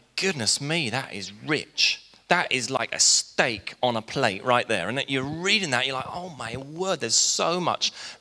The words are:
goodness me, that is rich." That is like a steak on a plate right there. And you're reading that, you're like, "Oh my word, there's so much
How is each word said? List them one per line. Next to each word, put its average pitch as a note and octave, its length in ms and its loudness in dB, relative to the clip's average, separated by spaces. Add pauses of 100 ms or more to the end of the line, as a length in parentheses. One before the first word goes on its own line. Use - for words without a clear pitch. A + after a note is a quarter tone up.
(160)
goodness D3+ 460 0
me, D3 300 -2
that B2+ 240 -4
is F#2+ 160 -10 (160)
rich." - 500 0 (300)
That F3 220 2
is A#2+ 200 0
like A#2+ 260 -2
a - 40 0
steak - 720 2 (100)
on A#2+ 140 4
a G#2+ 40 -2
plate A2 440 0
right B2 200 4
there. F#2+ 220 0
And B2+ 220 -2
you're C3+ 120 0
reading E3+ 500 0
that, B2+ 140 2
you're C3+ 100 -2
like, C3 120 -6
"Oh F3+ 220 -8
my A#2+ 260 -8
word, D#3 460 -4
there's A#2 120 -2
so E3+ 460 2
much D3 320 0 (300)